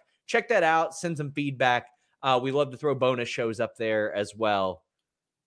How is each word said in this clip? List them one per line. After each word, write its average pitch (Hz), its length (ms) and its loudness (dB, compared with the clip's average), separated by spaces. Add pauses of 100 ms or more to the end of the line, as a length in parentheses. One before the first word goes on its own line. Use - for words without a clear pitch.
(260)
Check - 240 -2
that 208 120 4
out. 165 320 2
Send 170 220 -6
some 143 160 -8
feedback. 131 540 0 (360)
Uh, 131 180 4
we 131 120 -2
love 139 180 2
to 127 60 -14
throw 143 180 0
bonus 127 340 0
shows 113 300 -4
up 113 180 -4
there 110 380 -2
as 101 220 -4
well. 101 480 0 (640)